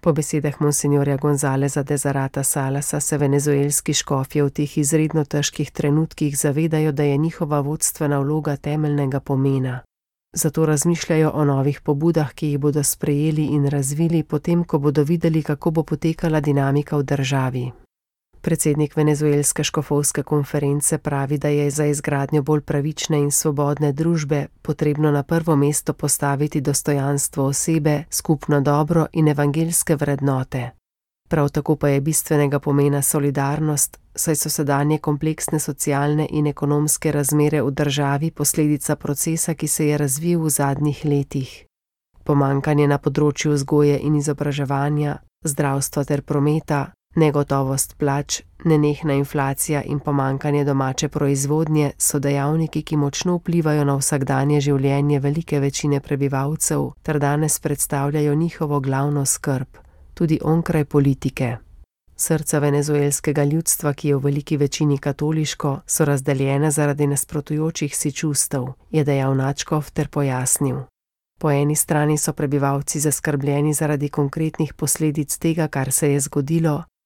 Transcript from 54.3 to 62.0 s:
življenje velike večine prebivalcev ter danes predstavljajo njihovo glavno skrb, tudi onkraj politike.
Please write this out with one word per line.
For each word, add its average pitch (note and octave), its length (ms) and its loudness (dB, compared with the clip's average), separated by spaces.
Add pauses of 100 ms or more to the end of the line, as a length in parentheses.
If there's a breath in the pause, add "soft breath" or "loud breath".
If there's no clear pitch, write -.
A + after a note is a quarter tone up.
življenje C#3 600 2
velike D3 400 -2
večine C#3 400 0
prebivalcev C#3 880 -2 (120)
ter D3+ 160 -2
danes D3 400 0
predstavljajo D3 760 0
njihovo D3+ 460 0
glavno C#3 440 0
skrb, - 540 -4 (360 soft breath)
tudi D#3 280 0
onkraj D#3+ 420 0
politike. C3+ 720 0 (600)